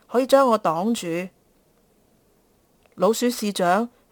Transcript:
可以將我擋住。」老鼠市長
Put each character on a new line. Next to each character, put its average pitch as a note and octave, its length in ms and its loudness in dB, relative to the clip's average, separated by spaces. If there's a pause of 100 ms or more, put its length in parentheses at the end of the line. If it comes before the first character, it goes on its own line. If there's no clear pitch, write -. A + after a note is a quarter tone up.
(120)
可 A#3+ 80 0
以 C4 60 0
將 C4+ 220 4
我 A3 100 2
擋 F#3 360 -2
住。」 F3 360 -6 (1700)
老 F#3 180 2
鼠 A#3+ 160 -2
市 G#3 240 -4
長 F#3+ 360 0 (220)